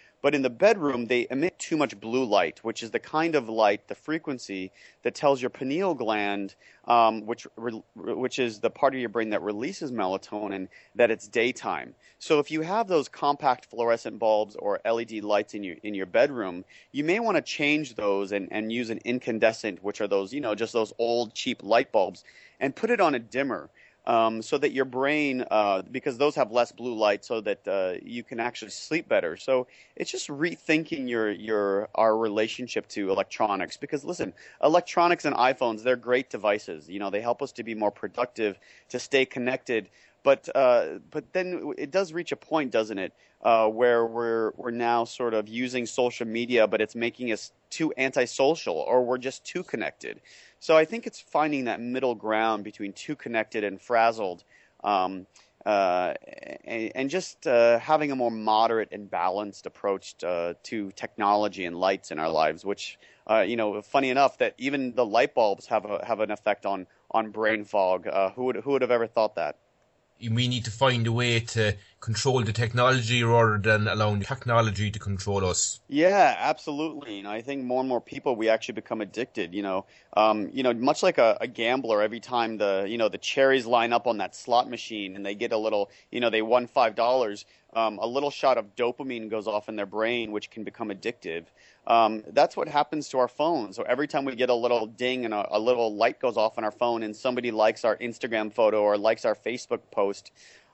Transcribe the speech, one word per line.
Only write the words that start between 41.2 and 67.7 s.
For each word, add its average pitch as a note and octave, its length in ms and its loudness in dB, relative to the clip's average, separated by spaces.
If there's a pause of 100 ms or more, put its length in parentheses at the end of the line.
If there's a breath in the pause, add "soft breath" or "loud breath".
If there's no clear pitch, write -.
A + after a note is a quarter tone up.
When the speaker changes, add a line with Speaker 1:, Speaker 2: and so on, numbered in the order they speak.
Speaker 1:
then F3+ 460 -4
it C#3+ 140 -8
does F#3 200 -2
reach E3 200 -8
a - 40 -2
point, D3+ 360 -2
doesn't A2 260 0
it, F#2 140 -6 (300 soft breath)
uh, A2+ 260 4
where A#2 360 4
we're, A2+ 520 -2
we're A#2+ 160 -8
now A#2 320 0
sort A#2 300 -4
of G#2+ 140 0
using B2 380 -6
social B2 400 -2
media, A#2 400 2
but G#2 140 0
it's A2 160 -4
making A#2 340 -4
us - 220 -6 (180)
too D#3+ 260 -4
antisocial, C3 800 0
or A#2+ 300 2
we're B2+ 140 -2
just B2+ 260 -10
too - 180 -8
connected. - 580 -8 (380 loud breath)
So D#3+ 180 4
I D#3+ 80 8
think A3+ 220 -6
it's - 140 -12
finding D3 460 -2
that G#2+ 140 -4
middle B2 360 -2
ground A2 480 0
between G2+ 280 -10
too - 220 -10
connected A2+ 480 -4
and F#2+ 180 -4
frazzled, A2+ 640 0 (400 soft breath)
um, F#2+ 440 -2 (380 soft breath)
uh, F2+ 500 2 (500)
and, A2 320 -6
and C3+ 140 -4
just, - 360 -8
uh, A#2 320 6
having D3+ 320 2
a C3+ 60 -4
more A#2+ 160 -2
moderate A2 580 2
and G2+ 180 -12
balanced F#2+ 580 -4
approach G2 520 -4
to, D#2+ 100 -6
uh, E2+ 260 -2 (100)
to G#2 320 -8
technology G2+ 680 0
and E2+ 120 -8
lights F#2+ 320 0
in D#2 80 -6
our D#2+ 120 0
lives, D#2 340 0
which, - 340 -8 (320 soft breath)
uh, G#2+ 160 4
you A#2 100 -2
know, G#2 240 -2
funny C3+ 300 0
enough, C3 280 2
that A2+ 200 0
even C3 380 -4
the B2 100 2
light A#2 280 2
bulbs G#2+ 320 0
have G#2+ 180 0
a, G#2 200 -6
have A2 140 -2
an G#2+ 140 -2
effect G#2 340 -2
on, F#2+ 220 -4 (240 soft breath)
on A2 180 0
brain G#2+ 340 -2
fog. F#2 440 0